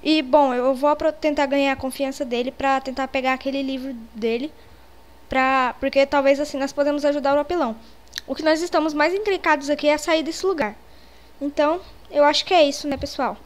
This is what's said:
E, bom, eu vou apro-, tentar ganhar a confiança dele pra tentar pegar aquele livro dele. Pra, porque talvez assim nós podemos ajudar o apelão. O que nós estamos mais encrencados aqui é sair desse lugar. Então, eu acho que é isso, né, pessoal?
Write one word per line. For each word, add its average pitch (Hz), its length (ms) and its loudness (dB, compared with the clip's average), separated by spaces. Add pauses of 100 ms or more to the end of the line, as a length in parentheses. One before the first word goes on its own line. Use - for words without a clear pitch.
E, 311 160 4
bom, 262 320 4
eu 254 220 0
vou 277 140 2
apro-, 311 240 0
tentar 294 320 0
ganhar 277 260 0
a 269 60 -2
confiança 269 480 -6
dele 240 260 -4
pra 269 300 0
tentar 262 260 -6
pegar 262 260 -2
aquele 269 300 -4
livro 269 300 -6 (200)
dele. 233 380 -4 (800)
Pra, 262 500 0
porque 277 260 2
talvez 277 340 2
assim 294 180 -4
nós 269 160 -4
podemos 294 320 0
ajudar 285 300 2
o 294 40 2
apelão. 294 360 -2 (520)
O 269 80 -4
que 302 80 -8
nós 311 180 2
estamos 320 320 0
mais 302 200 2
encrencados 349 560 0
aqui 294 180 0
é 294 100 4
sair 320 260 0
desse 320 220 -6
lugar. 277 300 -2 (680)
Então, 294 380 0 (320)
eu 294 120 4
acho 294 220 4
que 381 80 0
é 339 100 6
isso, 285 240 -2
né, 269 100 -4
pessoal? 247 480 -4